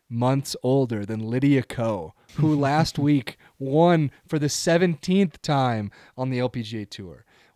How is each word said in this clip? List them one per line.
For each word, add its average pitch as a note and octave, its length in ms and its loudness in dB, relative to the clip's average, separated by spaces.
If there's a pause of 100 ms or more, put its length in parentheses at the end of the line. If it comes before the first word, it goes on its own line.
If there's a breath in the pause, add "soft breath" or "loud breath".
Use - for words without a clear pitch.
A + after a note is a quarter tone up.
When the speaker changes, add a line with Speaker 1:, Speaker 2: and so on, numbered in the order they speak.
Speaker 1:
months B2+ 540 0
older B2 440 0
than A2 240 -6
Lydia C3+ 320 4
Ko, G#2 520 -6 (200 soft breath)
who D#3 200 2
Speaker 2:
<laughs> D3 40 0
Speaker 1:
last D3 400 0
week C#3+ 380 0 (220 soft breath)
won D#3 520 2 (160 soft breath)
for D#3+ 120 -4
the D3 100 0
seventeenth F3 960 0
time B2 480 0 (260 loud breath)
on C3 140 -4
the B2+ 100 -2
L B2 80 -2
P A#2 140 -8
G A2 200 -8
A G2+ 40 -10
Tour. F2+ 380 -18 (320 soft breath)